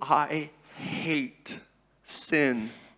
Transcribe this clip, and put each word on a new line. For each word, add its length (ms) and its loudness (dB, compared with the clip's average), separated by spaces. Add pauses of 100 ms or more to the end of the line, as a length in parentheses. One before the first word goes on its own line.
I 480 2 (260)
hate 840 -4 (420)
sin? 680 2 (280)